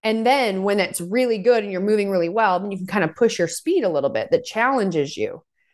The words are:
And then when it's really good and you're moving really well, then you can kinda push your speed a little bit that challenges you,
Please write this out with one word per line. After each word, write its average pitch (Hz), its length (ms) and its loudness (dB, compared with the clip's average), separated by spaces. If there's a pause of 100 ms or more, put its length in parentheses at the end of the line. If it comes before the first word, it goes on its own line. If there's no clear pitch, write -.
And 220 240 -2
then 233 380 2
when 202 160 2
it's 180 220 -2
really 226 380 0
good 226 240 4
and 202 100 -6
you're 185 80 -4
moving 202 280 0
really 175 200 0
well, 196 320 2
then 202 100 -6
you 190 60 -6
can 185 100 -8
kinda 185 220 0
push 226 280 0
your 170 120 0
speed 339 340 -2
a 190 60 2
little 143 200 0
bit 113 220 -2
that - 140 2
challenges 202 720 0
you, 107 260 -6 (300)